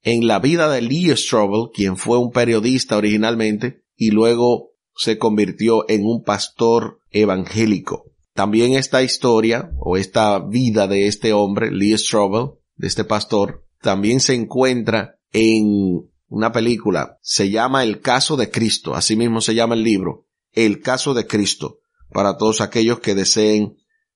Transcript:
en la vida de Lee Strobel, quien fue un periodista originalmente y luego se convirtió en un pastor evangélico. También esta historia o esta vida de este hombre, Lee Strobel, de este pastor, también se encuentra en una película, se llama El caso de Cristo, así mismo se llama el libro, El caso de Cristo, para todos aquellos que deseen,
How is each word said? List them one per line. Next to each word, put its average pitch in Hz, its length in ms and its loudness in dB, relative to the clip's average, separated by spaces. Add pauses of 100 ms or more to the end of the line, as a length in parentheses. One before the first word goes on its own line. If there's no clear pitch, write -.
en 117 220 2
la 110 100 2
vida 151 320 2
de 131 120 -2
Lee 147 340 0
Strobel, 110 580 0
quien 95 220 -2
fue 117 200 0
un 123 140 0
periodista 117 640 0
originalmente 107 840 -2 (140)
y 110 160 0
luego 117 580 2 (240)
se 110 240 -2
convirtió 107 720 0
en 104 140 0
un 117 180 -2
pastor 110 800 -2 (100)
evangélico. 101 1040 0 (200)
También 110 420 2
esta 131 280 0
historia 117 800 0
o 90 160 -2
esta 101 420 0
vida 104 480 0
de 101 220 0
este 110 240 -2
hombre, 104 400 0
Lee 101 260 0
Strobel, 107 520 0 (260)
de 101 100 -8
este 104 160 -4
pastor, 107 640 -2 (140)
también 107 400 0
se - 140 0
encuentra 117 840 -2 (140)
en 104 760 2 (200)
una 113 240 -4
película, 113 680 -2
se - 300 -2
llama 127 320 0
El 110 180 -2
caso 131 360 0
de 113 120 -2
Cristo, 107 460 -4
así - 220 -2
mismo 113 240 0
se 110 160 -2
llama 117 180 0
el 113 80 0
libro, 95 460 -2 (240)
El 110 300 2
caso 131 320 -2
de 113 120 -2
Cristo, - 540 -4 (300)
para 101 260 0
todos 107 240 0
aquellos 113 400 0
que 101 160 -2
deseen, 104 580 2 (420)